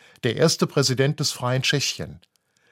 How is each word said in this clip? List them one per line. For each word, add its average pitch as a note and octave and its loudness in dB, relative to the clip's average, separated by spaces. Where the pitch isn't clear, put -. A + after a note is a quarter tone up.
der A2+ 0
erste D#3+ 2
Präsident C3+ 2
des C#3+ -2
Freien B2+ -2
Tschechien. - -4